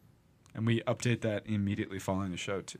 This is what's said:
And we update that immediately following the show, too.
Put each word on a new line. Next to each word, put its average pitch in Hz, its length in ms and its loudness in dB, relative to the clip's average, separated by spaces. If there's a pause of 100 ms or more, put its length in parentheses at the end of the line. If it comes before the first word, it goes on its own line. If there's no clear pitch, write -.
(540)
And 110 120 -2
we 117 160 6
update 120 400 2
that 104 240 0
immediately 101 520 0
following 95 320 -2
the 87 60 -4
show, 98 240 -4
too. - 200 -12